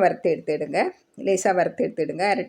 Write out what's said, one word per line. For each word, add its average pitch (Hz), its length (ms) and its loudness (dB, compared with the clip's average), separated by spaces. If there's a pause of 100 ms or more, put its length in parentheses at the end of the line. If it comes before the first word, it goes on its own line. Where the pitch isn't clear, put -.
வறுத்து 175 320 2
எடுத்துடுங்க, 151 480 -2 (460)
லேசா 190 300 2
வறுத்து 170 280 0
எடுத்துடுங்க. 160 460 -4
அரை 175 160 -2